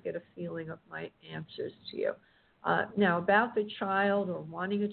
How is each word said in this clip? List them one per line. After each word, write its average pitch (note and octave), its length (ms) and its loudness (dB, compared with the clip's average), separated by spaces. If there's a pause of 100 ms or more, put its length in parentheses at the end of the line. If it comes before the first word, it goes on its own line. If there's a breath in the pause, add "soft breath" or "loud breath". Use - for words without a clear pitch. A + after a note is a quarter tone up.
get E3+ 140 -6
a F3 40 -6 (140)
feeling E3 340 -8
of D#3+ 100 -10 (100)
my D#3+ 200 -8 (240)
answers D#3 380 -8 (200)
to - 60 -8
you. G1+ 140 2 (540 soft breath)
Uh, E3+ 180 2 (140)
now, F3+ 200 6
about G3+ 380 4
the G#3 100 2 (140)
child G3 500 2
or D#3+ 120 -4
wanting F3+ 420 -2
a G#3 100 0